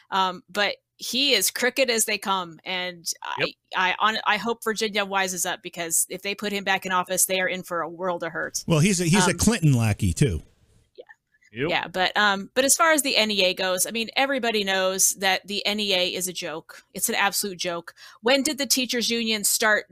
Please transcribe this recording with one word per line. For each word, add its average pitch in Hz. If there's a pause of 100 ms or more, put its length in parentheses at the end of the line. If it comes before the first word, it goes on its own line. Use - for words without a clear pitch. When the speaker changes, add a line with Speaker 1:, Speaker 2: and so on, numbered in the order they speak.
(100)
Speaker 1:
Um, 185
but 202 (200)
he 262
is 196
crooked 254
as 226
they 208
come. 180
And 180 (320)
Speaker 2:
Yep. 170 (280)
Speaker 1:
I, 185
I, -
on, 214
I -
hope 226
Virginia 214
wises 190
up, 170
because 170
if 175
they 202
put 208
him 202
back 190
in 190
office, 185
they 185
are 185
in 180
for 170
a 151
world 175
of 165
hurt. 160
Speaker 3:
Well, 160
he's 175
a, 175
he's 180
a -
Speaker 1:
Um, 170
Speaker 3:
Clinton 165
lackey, 110
too. 95 (540)
Speaker 1:
Yeah. - (480)
Speaker 2:
Yep. 135
Speaker 1:
Yeah, 151
but, 180
um, 196
but 254
as 269
far 330
as 294
the 269
N 214
E 196
A 185
goes, 185
I -
mean, 226
everybody 233
knows 190 (100)
that 190
the 202
N 208
E 202
A 180
is 180
a 175
joke. 160 (100)
It's -
an 220
absolute 196
joke. 170 (260)
When 262
did 277
the 277
teachers 240
union 226
start 214